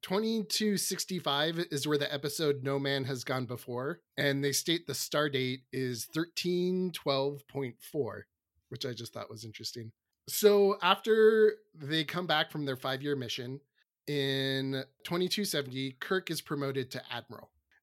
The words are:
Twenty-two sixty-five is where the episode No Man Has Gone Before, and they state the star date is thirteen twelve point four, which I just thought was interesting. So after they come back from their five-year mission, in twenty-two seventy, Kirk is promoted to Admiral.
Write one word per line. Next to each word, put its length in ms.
Twenty-two 720
sixty-five 840
is 160
where 120
the 160
episode 500
No 160
Man 260
Has 200
Gone 200
Before, 540
and 260
they 100
state 340
the 80
star 340
date 320
is 320
thirteen 880
twelve 560
point 300
four, 460
which 160
I 80
just 200
thought 160
was 160
interesting. 460
So 520
after 720
they 300
come 220
back 220
from 160
their 120
five-year 380
mission, 440
in 760
twenty-two 400
seventy, 540
Kirk 320
is 100
promoted 500
to 100
Admiral. 380